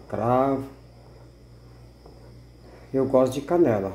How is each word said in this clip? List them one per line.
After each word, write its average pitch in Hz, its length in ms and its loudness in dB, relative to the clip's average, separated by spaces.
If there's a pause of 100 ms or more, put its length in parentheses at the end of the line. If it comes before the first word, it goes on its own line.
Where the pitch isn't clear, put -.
cravo. 127 600 -2 (2250)
Eu 135 140 0
gosto 131 260 2
de 143 80 -8
canela, 123 540 2